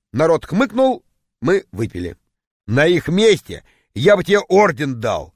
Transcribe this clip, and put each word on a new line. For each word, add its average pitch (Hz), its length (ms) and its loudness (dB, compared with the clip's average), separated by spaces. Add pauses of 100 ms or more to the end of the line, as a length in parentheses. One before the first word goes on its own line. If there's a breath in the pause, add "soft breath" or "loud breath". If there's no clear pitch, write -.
(120)
Народ 156 340 0
хмыкнул, 254 580 -2 (380)
мы 175 300 0
выпили. 90 460 -8 (500)
«На 135 200 2
их 175 200 0
месте 180 560 0 (300)
я 185 240 4
бы 180 60 0
тебе 202 160 2
орден 151 600 0
дал, 92 360 -6